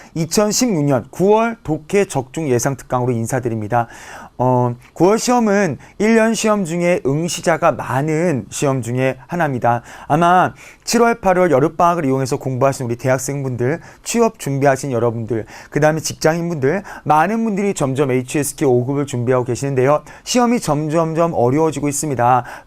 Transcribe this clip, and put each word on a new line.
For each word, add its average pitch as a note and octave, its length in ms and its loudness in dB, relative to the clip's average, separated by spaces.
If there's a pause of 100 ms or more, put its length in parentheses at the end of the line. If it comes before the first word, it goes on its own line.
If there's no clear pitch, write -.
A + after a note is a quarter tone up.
(140)
이천십육 G3 720 0
년 C3+ 260 0
구월 A3 540 2
독해 E3+ 420 0
적중 C#3+ 440 -4
예상 B2 260 0
특강으로 B2+ 360 -2
인사드립니다. A2+ 760 -2 (480)
어, B2 380 2 (180)
구월 G3 260 4
시험은 G#3 600 0 (200)
일 G#3+ 160 4
년 A3+ 200 4
시험 G#3 320 0
중에 F3 400 0
응시자가 D#3+ 640 0
많은 C#3 800 -2
시험 C3+ 320 -2
중에 B2+ 340 -2 (120)
하나입니다. B2+ 520 0 (280)
아마 E3+ 440 4 (320)
칠월, A#3 360 2
팔월 F#3 300 4
여름방학을 E3+ 540 2
이용해서 C3+ 320 0
공부하신 C3+ 480 -2
우리 A#2 120 -4
대학생분들, C3 840 -2 (220)
취업 A3+ 360 0
준비하신 C#3 540 0
여러분들, A2+ 540 -2 (240)
그 D3+ 100 -2
다음에 D#3 200 2
직장인분들, E3+ 840 -2 (220)
많은 F3 400 2
분들이 G3+ 280 -2
점점 C3+ 380 -2
에이치에스케이 C3+ 580 -2
오 B2 160 4
급을 C#3 220 -2
준비하고 B2 400 0
계시는데요. C3+ 560 0 (220)
시험이 A#3+ 360 0
점점점 D#3+ 720 0
어려워지고 C#3+ 560 0
있습니다. B2+ 560 0 (220)